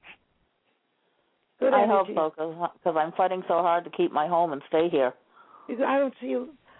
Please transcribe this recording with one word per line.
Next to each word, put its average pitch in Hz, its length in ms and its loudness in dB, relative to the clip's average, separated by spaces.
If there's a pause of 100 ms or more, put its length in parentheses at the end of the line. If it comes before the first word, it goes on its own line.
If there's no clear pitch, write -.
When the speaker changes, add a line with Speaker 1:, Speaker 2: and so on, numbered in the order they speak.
(1600)
Speaker 1:
Good 254 140 2
Speaker 2:
I 202 120 4
hope 196 220 4
Speaker 1:
energy. 208 60 -6
Speaker 2:
so, 156 160 0
'cause, 165 400 -6 (140)
'cause 165 120 0
I'm 160 160 -2
fighting 185 360 0
so 180 140 2
hard 170 220 2
to 165 60 -16
keep 175 220 0
my 151 160 0
home 170 240 0
and 139 160 -8
stay 165 200 2
here. 135 240 0 (540)
Speaker 1:
Because 240 200 -4
I 269 120 2
don't 277 220 0
see 254 80 -10
you. 254 220 -6 (300)